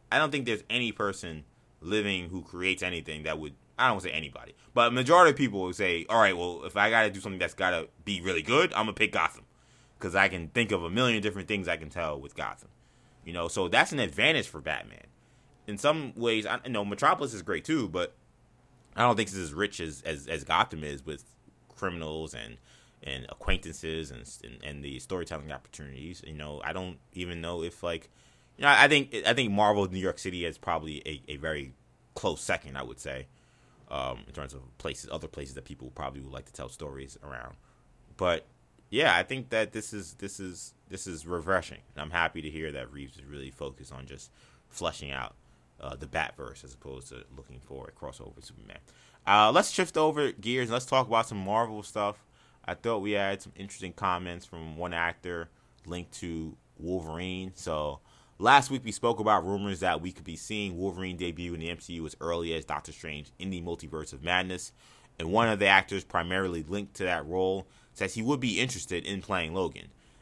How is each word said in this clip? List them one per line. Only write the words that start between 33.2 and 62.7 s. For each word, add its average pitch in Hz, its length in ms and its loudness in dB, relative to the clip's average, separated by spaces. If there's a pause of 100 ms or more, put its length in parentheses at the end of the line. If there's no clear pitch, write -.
um, 65 380 -4
in 60 60 -18
terms 67 200 -10
of 64 240 -18
places, - 340 -8
other 80 160 -8
places 67 280 -12
that 67 80 -14
people 65 320 -16
probably 67 260 -8
would 65 120 -14
like 65 120 -14
to - 80 -20
tell 65 160 -10
stories 67 540 -14
around. 62 320 -14 (640)
But 87 280 2 (440)
yeah, 127 260 4
I - 80 4
think 131 280 -6
that 110 200 0
this 110 220 -8
is, 95 220 -10
this - 240 -10
is, 90 340 -12 (160)
this 92 180 -10
is 82 180 -10
refreshing, 87 540 0 (160)
and 71 60 -8
I'm 76 100 -8
happy 85 300 0
to 76 80 -8
hear 78 240 -8
that 64 180 -10
Reeves 69 260 -14
is 67 60 -20
really 67 280 -14
focused 67 420 -12
on 67 120 -14
just 69 260 -18 (360)
fleshing 78 440 -6
out, 64 240 -8 (440)
uh, 67 160 -10
the 69 100 -12
Batverse 69 580 -6
as 65 100 -18
opposed 65 360 -14
to 62 140 -16 (120)
looking 65 240 -18
for 65 280 -14
a - 40 -18
crossover - 440 -14
with - 100 -20
Superman. - 320 -20 (480)
Uh, 113 260 10
let's 180 200 6
shift 180 260 0
over 151 340 4
gears 120 340 -2
and 113 80 -4
let's 123 120 -2
talk 131 220 4
about 113 200 4
some 107 120 -6
Marvel 107 420 0
stuff. 104 420 -2 (420)
I 90 100 -4
thought 113 260 0
we 104 100 0
had 98 300 0
some - 140 -18
interesting 98 380 -10
comments 90 520 -2
from 80 320 -12
one 87 160 -4
actor 85 560 -2 (360)
linked 85 340 -10
to 80 360 -6 (220)
Wolverine. 90 800 -6
So 76 440 -4 (380)
last 131 320 8
week 131 160 -4
we 110 60 -6
spoke 113 280 0
about 104 260 4
rumors 98 340 -2
that 87 220 2
we 90 100 -6
could 80 120 -16
be 80 120 -10
seeing 101 420 -6
Wolverine 92 400 -4
debut 87 360 -4
in 82 60 -8
the 82 100 -6
M 85 100 -8
C - 140 -12
U 82 120 -6
as 73 160 -10
early 85 320 -2
as 80 120 -4
Doctor 76 260 -6